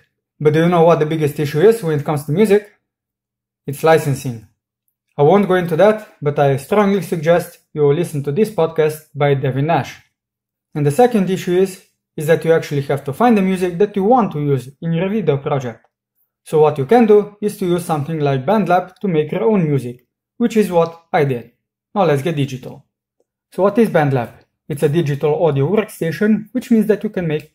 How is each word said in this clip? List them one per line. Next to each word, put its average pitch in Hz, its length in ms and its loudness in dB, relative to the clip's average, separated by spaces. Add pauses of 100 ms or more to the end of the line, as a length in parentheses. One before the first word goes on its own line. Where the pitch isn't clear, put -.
(400)
But 147 140 2
do 160 60 2
you 170 100 2
know 170 140 4
what 165 160 4
the 151 40 0
biggest 156 340 -2
issue 147 220 -2
is 220 220 4
when 156 180 -2
it - 60 -6
comes 147 180 -4
to 143 80 -6
music? 208 400 2 (920)
It's 139 180 -6
licensing. 143 640 0 (720)
I 147 40 2
won't 185 260 4
go 185 80 2
into 170 200 -2
that, 214 460 2
but 143 160 -4
I 139 180 2
strongly 202 460 0
suggest 170 560 -2 (160)
you 147 180 2
listen 156 300 -4
to 143 100 -6
this 214 180 0
podcast 156 640 -2
by 143 200 0
Devin 135 320 -2
Nash. 156 340 -4 (760)
And 147 120 -2
the 147 40 0
second 226 380 2
issue 180 300 -2
is, 190 260 -2 (320)
is 156 120 -6
that 160 180 2
you 165 80 4
actually 151 340 -4
have 139 160 -4
to - 80 -8
find 233 240 2
the 196 60 2
music 185 340 -2
that 208 180 0
you 190 100 -2
want 220 280 2
to 151 80 -6
use 139 300 -2 (100)
in 165 140 -4
your 180 160 -2
video 165 260 -2
project. 131 500 -6 (560)
So 156 200 0
what 147 160 2
you 135 80 -4
can 240 180 4
do 208 380 2
is 208 160 -6
to 190 80 -4
use 170 180 -2
something 156 340 -4
like 139 280 -2
BandLab 180 540 0
to 202 80 -4
make 151 220 0
your 185 120 -4
own 214 260 2
music, 123 380 -4 (320)
which 233 180 -2
is 196 160 2
what 170 400 0
I 165 140 2
did. 120 260 -6 (420)
Now 202 100 0
let's 143 180 0
get 165 140 -4
digital. 131 500 -8 (680)
So 180 100 0
what 202 120 2
is 220 140 2
BandLab? 135 400 0 (360)
It's 147 160 -8
a - 60 4
digital 151 560 0
audio 139 240 0
workstation, 208 840 -2
which 247 180 -4
means 220 160 2
that 208 180 0
you 208 60 -6
can 180 160 -6
make 151 280 -6